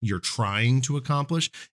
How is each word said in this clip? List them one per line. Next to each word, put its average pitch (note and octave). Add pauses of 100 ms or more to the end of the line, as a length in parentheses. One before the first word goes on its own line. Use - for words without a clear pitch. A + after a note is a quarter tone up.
you're G2
trying A2+
to C#3+
accomplish. C#3+ (220)